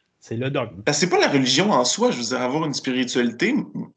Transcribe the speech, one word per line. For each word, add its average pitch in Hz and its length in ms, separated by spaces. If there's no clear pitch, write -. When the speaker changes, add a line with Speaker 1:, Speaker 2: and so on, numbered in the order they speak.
Speaker 1:
c'est - 160
le 123 160
dogme. 110 340
Speaker 2:
Ben, - 80
c'est 180 160
pas 381 100
la 320 100
religion 139 420
en 127 140
soi, 165 260
je 147 60
veux 123 60
dire, 120 180
avoir 139 240
une 143 80
spiritualité, 127 840